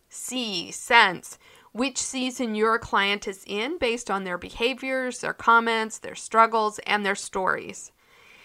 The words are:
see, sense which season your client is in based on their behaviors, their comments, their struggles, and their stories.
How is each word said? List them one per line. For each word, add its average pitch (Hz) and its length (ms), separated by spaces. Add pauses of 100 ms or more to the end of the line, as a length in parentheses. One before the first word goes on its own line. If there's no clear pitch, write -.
see, 226 640
sense 214 680 (360)
which 262 240
season 254 580
your 226 240
client 202 480
is 196 180
in 240 320
based 240 320
on 196 140
their 180 140
behaviors, 254 840
their - 140
comments, 226 680
their - 160
struggles, 220 640
and 208 260
their 196 100
stories. - 760 (540)